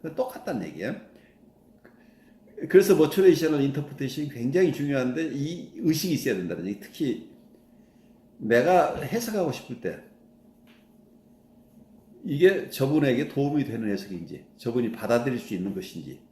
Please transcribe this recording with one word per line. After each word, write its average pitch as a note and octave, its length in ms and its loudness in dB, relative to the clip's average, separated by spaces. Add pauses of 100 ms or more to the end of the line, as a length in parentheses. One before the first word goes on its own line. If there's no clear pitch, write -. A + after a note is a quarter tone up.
(160)
똑같다는 C3 520 -6
얘기예요. F2+ 280 -6 (1700)
그래서 F#3+ 260 8
머추레이셔널 D#3 680 4
인터프리테이션이 C#3 680 -4
굉장히 C#3 420 0
중요한데 C#3 640 -2
이 D3+ 440 -6
의식이 D#3+ 360 0
있어야 B2 220 0
된다는 F2 320 -6
얘기. G2+ 120 -6
특히 - 520 -6 (1040)
내가 D3 600 4
해석하고 F#3+ 540 -2
싶을 - 300 -12
때 D#2+ 180 -6 (2250)
이게 F3+ 460 4
저분에게 C#3 580 2
도움이 C#3+ 380 0
되는 A2+ 260 -6
해석인지, F2 540 -8 (120)
저분이 A#2+ 340 -2
받아들일 A#2+ 460 0
수 - 160 -8
있는 F#2+ 220 -4
것인지 D2+ 440 -12 (120)